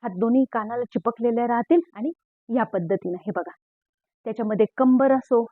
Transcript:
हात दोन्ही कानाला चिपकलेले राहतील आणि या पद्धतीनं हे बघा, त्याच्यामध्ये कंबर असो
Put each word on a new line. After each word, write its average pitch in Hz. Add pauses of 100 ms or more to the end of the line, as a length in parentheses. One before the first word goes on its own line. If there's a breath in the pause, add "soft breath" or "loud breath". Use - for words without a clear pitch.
हात 190
दोन्ही 233
कानाला 233
चिपकलेले 233
राहतील 240 (120)
आणि 240 (380)
या 233
पद्धतीनं 185
हे 202
बघा, 175 (760)
त्याच्यामध्ये 214 (120)
कंबर 262
असो 254